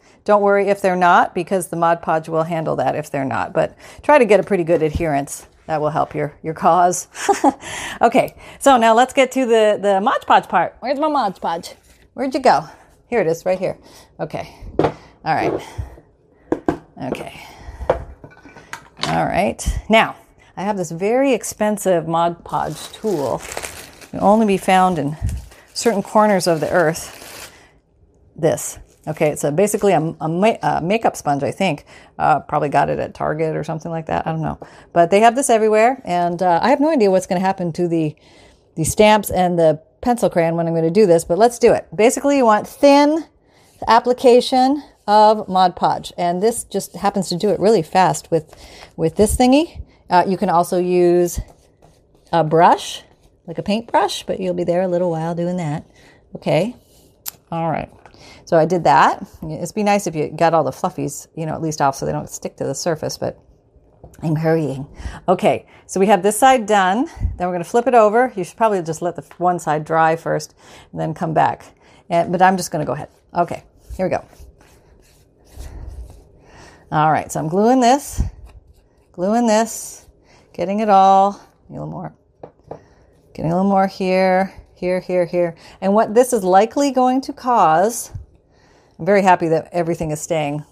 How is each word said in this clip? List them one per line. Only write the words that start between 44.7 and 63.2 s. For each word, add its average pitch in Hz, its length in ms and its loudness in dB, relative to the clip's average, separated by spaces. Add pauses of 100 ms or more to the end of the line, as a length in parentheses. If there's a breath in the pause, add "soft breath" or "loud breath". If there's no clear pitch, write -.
of 214 420 4
Mod 185 260 2
Podge, - 440 -2
and 180 240 -2
this - 220 0
just - 320 -8
happens 196 340 -2
to 175 60 -4
do 208 120 -2
it 165 100 0
really 202 240 2
fast 160 480 0
with, 160 240 -4 (420 loud breath)
with 160 200 -2
this 208 200 2
thingy. 269 440 2 (300 soft breath)
Uh, 180 160 4
you 185 100 0
can 185 140 -2
also 175 280 0
use 180 600 2 (920)
a 165 120 2
brush, 170 580 2 (440)
like 170 120 -14
a 165 40 -6
paintbrush, 233 640 -2
but - 140 -6
you'll 180 160 -4
be 175 100 -4
there 175 180 0
a 190 60 -2
little 175 220 -2
while 165 240 -4
doing 175 220 -4
that. 160 300 -6 (480 soft breath)
Okay. 170 420 -2 (760 soft breath)
All 165 200 -4
right. - 200 -6 (540 loud breath)
So 170 140 2
I 156 80 4
did 165 180 0
that. 180 420 4 (160)
It'd 160 320 -10
be 214 80 -4
nice 202 240 0
if 165 80 -6
you 151 140 -4
got 165 240 0
all 160 120 2
the 131 60 -4
fluffies, - 640 -8
you 160 120 -8
know, 156 80 -6
at - 80 -8
least 156 180 -4
off 139 160 0
so - 80 -10
they 156 80 -4
don't 147 160 -8
stick - 280 -12
to - 80 -8
the 135 100 -6
surface, - 420 -6
but - 220 -8 (840)